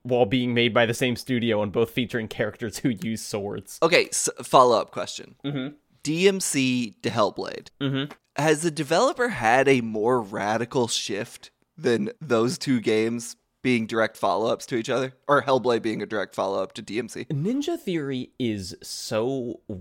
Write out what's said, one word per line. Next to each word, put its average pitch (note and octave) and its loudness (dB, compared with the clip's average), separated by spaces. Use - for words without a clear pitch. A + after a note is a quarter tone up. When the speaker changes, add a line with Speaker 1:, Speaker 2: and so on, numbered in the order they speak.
Speaker 1:
while B2 4
being B2 0
made A#2 4
by A#2+ 6
the A2+ 2
same B2 0
studio A2+ 0
and G2+ -4
both A#2 2
featuring A2+ -4
characters - -6
who C#3 0
use A2+ -4
swords. G#2 -8
Speaker 2:
Okay, E3 4
s-, - -4
follow-up B2 6
question. - -10
Speaker 1:
Mm-hmm. C#3+ -6
Speaker 2:
D E3+ 2
M G3 2
C B2+ -2
to A#2 -2
Hellblade. G2 -2
Speaker 1:
Mm-hmm. C3+ -4
Speaker 2:
Has D3+ 2
the E3+ 0
developer E3+ 0
had B2+ 4
a C3+ 6
more A2+ 2
radical A2 -2
shift - -6
than A#2 0
those A#2+ 2
two B2+ 0
games A2+ 0
being A#2+ 2
direct A2 -2
follow-ups G#2+ 0
to C3+ -6
each A#2 -2
other, C3 -2
or C#3+ 4
Hellblade B2 2
being G#2+ -2
a G#2 -6
direct G2+ -6
follow-up G2 -2
to A#2 -12
D G#2 -6
M A2+ -6
C? - -12
Speaker 1:
Ninja B3+ -2
Theory C#3 -6
is G#2 -4
so A#2+ -4